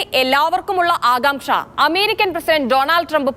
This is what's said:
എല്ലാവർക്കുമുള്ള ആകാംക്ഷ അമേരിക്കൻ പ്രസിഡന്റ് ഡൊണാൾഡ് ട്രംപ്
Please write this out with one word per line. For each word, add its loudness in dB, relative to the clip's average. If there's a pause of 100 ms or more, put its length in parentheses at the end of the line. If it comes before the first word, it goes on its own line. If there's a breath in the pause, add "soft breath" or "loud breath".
(220)
എല്ലാവർക്കുമുള്ള 0 (220)
ആകാംക്ഷ -2 (380)
അമേരിക്കൻ 0
പ്രസിഡന്റ് 0
ഡൊണാൾഡ് 0
ട്രംപ് 0